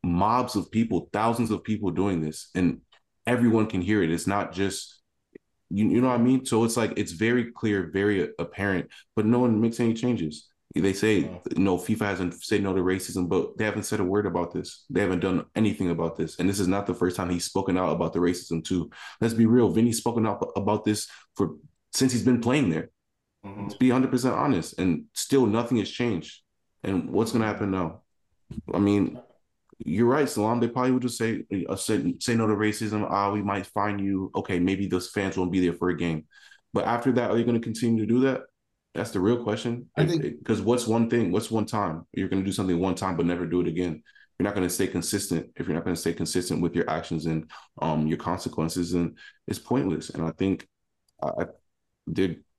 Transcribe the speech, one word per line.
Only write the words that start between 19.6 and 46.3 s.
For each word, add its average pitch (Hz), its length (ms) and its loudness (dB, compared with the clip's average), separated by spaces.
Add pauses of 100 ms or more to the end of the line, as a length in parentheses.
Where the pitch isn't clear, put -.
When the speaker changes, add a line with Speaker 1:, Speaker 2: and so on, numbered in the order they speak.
Speaker 1:
Vinny's 113 300 4
spoken 113 280 0
out - 300 -2
about 101 280 0
this 107 240 0 (280)
for, 80 200 0 (360)
since 135 200 2
he's 110 120 0
been 123 160 4
playing 120 300 2
there. 80 200 -4 (540)
Speaker 2:
Mm-hmm. 101 200 -12
Speaker 1:
Let's 101 100 -8
be 127 160 4
a - 20 4
hundred 131 180 2
percent 127 240 2
honest. 123 440 0
And 87 260 0 (100)
still 131 320 2
nothing 117 320 2
has 95 120 -2
changed. 110 500 -4 (440)
And 92 260 -2
what's 113 220 0
gonna 113 140 2
happen 101 240 -2
now? 90 320 -4 (680)
I 85 60 0
mean, 101 420 2 (580)
you're 104 280 0
right, 139 220 4
Salam. 110 320 0
They 117 80 2
probably 127 240 0
would 123 100 2
just 120 160 -4
say, 113 260 -2 (240)
uh, 98 80 -4
say, - 440 0
say 120 140 0
no 113 120 2
to 107 80 2
racism. 107 540 -2
"Ah, 101 240 0
we 104 100 -2
might 98 240 -4
fine 101 320 -2
you." 98 360 -2
Okay, 98 240 -2
maybe 95 280 0
those 90 240 -2
fans 95 260 -2
won't 90 160 0
be 95 80 2
there 87 140 2
for 90 160 0
a 85 60 -2
game. 80 300 -2 (460)
But - 140 0
after 120 260 0
that, 117 180 2
are 110 80 2
you 117 60 2
gonna 117 160 2
continue 113 460 0
to 113 80 0
do 123 60 4
that? 135 220 0 (520)
That's 107 160 -4
the 95 100 -2
real 117 220 2
question. 113 540 -4
Speaker 3:
I 151 60 2
Speaker 1:
If, 156 80 2
Speaker 3:
think 165 140 0
Speaker 1:
it, - 200 -8
'cause 104 160 0
what's 113 260 2
one 113 220 2
thing, 110 240 2
what's 107 180 -2
one 110 160 0
time? 87 460 -4
You're 95 160 -4
gonna 95 160 0
do 98 80 -2
something 92 260 0
one 92 160 2
time, 92 220 -2
but 85 100 0
never 87 200 0
do 87 140 0
it 87 60 0
again. 85 360 -4 (360)
You're 101 60 0
not 101 100 -2
gonna 90 160 0
stay 95 160 0
consistent. 87 720 -4
If - 100 -6
you're - 80 -2
not 85 100 -2
gonna 90 120 0
stay 82 160 -2
consistent 87 480 -2